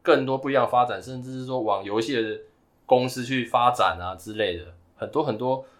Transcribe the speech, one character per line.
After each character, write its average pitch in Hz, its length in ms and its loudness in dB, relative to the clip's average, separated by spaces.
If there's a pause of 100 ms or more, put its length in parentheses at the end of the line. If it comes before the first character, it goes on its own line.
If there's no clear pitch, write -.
更 143 240 4
多 131 120 0
不 135 120 -4
一 135 40 -2
样 123 120 4
的 110 60 -2
发 123 120 6
展， 104 180 -2
甚 127 200 -12
至 131 180 -10
是 127 60 -8
说 127 140 -4
往 101 240 0
游 101 180 0
戏 127 180 0
的 107 200 -4 (480)
公 127 200 4
司 127 160 -6
去 123 220 -2
发 120 240 4
展 92 320 0
啊 92 140 -8
之 107 180 -14
类 101 240 -2
的。 87 160 -14 (240)
很 - 140 -10
多 147 100 0
很 131 160 -2
多 131 280 -2 (140)